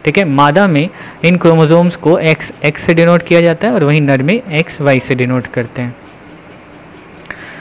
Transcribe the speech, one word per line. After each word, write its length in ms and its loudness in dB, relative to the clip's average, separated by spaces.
ठीक 120 -2
है, 80 2
मादा 420 2
में 220 0
इन 120 2
क्रोमोसोम्स 580 2
को 240 0
एक्स 320 -2
एक्स 180 -4
से 120 0
डिनोट 300 2
किया 180 2
जाता 260 0
है 60 -2
और 100 0
वहीं 180 2
नर 220 0
में 180 -2
X 300 -4
Y 180 2
से 160 -4
डिनोट 320 -2
करते 340 -8
हैं। 140 -8